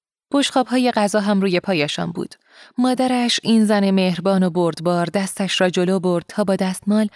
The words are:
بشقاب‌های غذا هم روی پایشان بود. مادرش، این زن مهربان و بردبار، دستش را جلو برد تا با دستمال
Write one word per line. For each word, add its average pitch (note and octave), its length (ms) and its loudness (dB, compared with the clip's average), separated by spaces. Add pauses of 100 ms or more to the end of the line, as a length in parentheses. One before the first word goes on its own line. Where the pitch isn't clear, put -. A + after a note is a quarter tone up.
(340)
بشقاب‌های B3+ 580 0
غذا G#3+ 280 0
هم G3+ 220 0
روی F#3 180 0
پایشان E3+ 520 -2
بود. - 240 -10 (420)
مادرش، B3 680 0
این A3 220 4
زن G3+ 260 2
مهربان F#3 520 2
و F#3 60 2
بردبار، E3+ 560 0
دستش F#3+ 560 -4
را F#3 80 2
جلو F3+ 300 0
برد F3 280 -2
تا - 160 -2
با F#3+ 120 0
دستمال G3 600 0